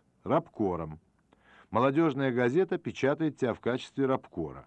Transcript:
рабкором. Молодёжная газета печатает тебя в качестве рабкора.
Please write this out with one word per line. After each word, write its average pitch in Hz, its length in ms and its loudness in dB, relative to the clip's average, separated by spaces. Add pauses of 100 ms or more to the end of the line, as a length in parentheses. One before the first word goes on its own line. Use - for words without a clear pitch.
(240)
рабкором. 90 760 -2 (680)
Молодёжная 135 640 2
газета 147 460 2
печатает 139 580 -2
тебя 120 160 0
в - 80 -8
качестве 127 460 -2
рабкора. 76 600 -4